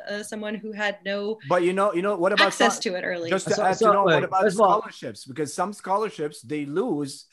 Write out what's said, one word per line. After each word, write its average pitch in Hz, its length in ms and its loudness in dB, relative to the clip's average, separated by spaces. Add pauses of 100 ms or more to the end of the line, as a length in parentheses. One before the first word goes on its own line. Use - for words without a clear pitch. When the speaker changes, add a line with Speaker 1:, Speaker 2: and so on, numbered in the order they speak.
Speaker 1:
uh, 208 140 -6
someone 214 320 -8
who 214 200 -8
had 202 300 -4
no 202 360 -6 (100)
Speaker 2:
But 180 140 4
you 175 100 2
know, 196 180 2
you 175 120 -2
know, 202 140 0
what 180 160 2
about 202 160 6
Speaker 1:
access 226 260 2
Speaker 2:
scho-, - 160 -6
Speaker 1:
to 180 80 -4
it - 40 -8
early? 175 280 -6
Speaker 2:
just 185 160 0
to 208 80 0
Speaker 3:
So, 202 80 0
Speaker 2:
add 190 100 4
to - 60 -2
Speaker 3:
so, 214 140 6
Speaker 2:
know, 202 100 4
what 175 140 6
Speaker 3:
wait, 143 80 2
Speaker 2:
about 190 180 2
Speaker 3:
first 202 140 2
of 226 40 2
all 202 200 6
Speaker 2:
scholarships? 131 440 -14
Because 135 260 -6
some 208 220 -2
scholarships, 190 680 -4
they 147 260 -6
lose 147 640 -4